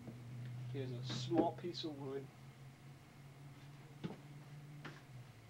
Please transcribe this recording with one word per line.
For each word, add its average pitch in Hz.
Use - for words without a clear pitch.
is 131
a -
small 165
piece 170
of 147
wood. 135